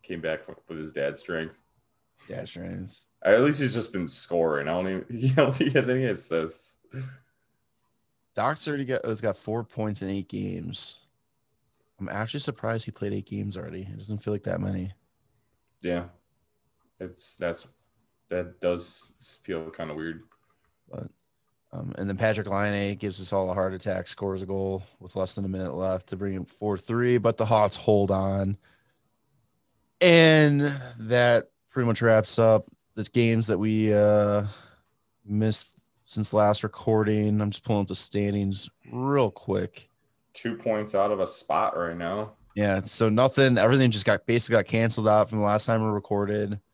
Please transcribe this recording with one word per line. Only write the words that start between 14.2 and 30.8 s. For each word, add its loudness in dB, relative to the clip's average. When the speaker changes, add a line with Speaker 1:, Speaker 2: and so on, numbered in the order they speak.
Speaker 2:
feel -4
like -6
that -4
many. -4
Speaker 1:
Yeah. -4
It's, -16
that's, -8
that -8
does -6
s-, -18
feel -8
kinda -10
weird. -8
Speaker 2:
But, -12
um, -12
and -6
then -4
Patrick 0
Laine -2
gives -6
us -4
all 0
a -4
heart -2
attack, -6
scores -6
a -10
goal -4
with -16
less -2
than -6
a -4
minute -6
left -4
to -8
bring -6
it -12
four -4
three, 2
but 2
the 0
Hawks 4
hold 4
on. 0
And 8